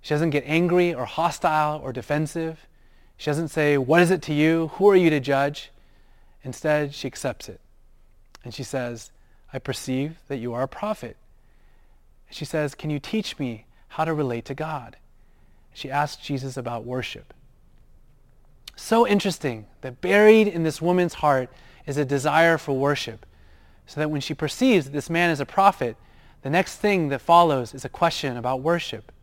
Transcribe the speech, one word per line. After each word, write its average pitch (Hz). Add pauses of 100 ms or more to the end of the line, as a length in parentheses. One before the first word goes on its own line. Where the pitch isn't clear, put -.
She -
doesn't 156
get 143
angry 170
or 123
hostile 156
or 135
defensive. 156 (500)
She -
doesn't 156
say, 147
"What 139
is 170
it 175
to 156
you? 160
Who 196
are 202
you 175
to 151
judge?" 139 (720)
Instead, 147
she -
accepts -
it. 95 (840)
And 117
she -
says, 120 (420)
"I 139
perceive 135 (100)
that 139
you 120
are 123
a 135
prophet." 208 (1120)
She -
says, 151
"Can -
you 147
teach -
me 117 (220)
how -
to 160
relate 123
to 139
God?" 151 (760)
She -
asks 143
Jesus 135
about 120
worship. 127 (1400)
So 233
interesting 160 (140)
that 127
buried 214
in 170
this 160
woman's 180
heart 135 (340)
is 139
a 147
desire 147
for 147
worship, 135 (600)
so -
that 151
when 151
she 143
perceives 185
that 135
this 147
man 170
is 147
a 139
prophet, 190 (460)
the 139
next 175
thing 190
that 135
follows 165
is 135
a 127
question 147
about 127
worship. 160 (120)